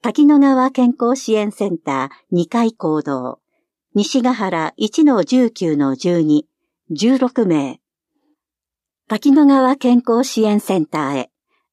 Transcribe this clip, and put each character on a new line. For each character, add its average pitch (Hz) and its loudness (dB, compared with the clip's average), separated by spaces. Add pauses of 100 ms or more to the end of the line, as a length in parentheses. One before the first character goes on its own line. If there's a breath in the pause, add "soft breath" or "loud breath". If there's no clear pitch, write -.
滝 294 2
野 294 6
川 269 2
健 247 2
康 240 0
支 233 -4
援 208 -2
セ 202 -6
ン 170 -6
タ 135 -6
ー - -20 (160 soft breath)
二 175 -2
階 233 -2
講 156 -4
堂、 127 -8 (560)
西 208 -2
ヶ 247 0
原 180 -4
一 302 -2
の 247 4
十 247 0
九 160 -4
の 139 -2
十 175 -2
二、 151 0 (440)
十 226 0
六 247 -2
名。 143 -2 (1300)
滝 220 -2
野 285 6
川 269 4
健 247 2
康 240 0
支 226 -4
援 208 2
セ 190 -2
ン 156 -2
タ 151 -6
ー 139 -4
へ。 - -8 (420)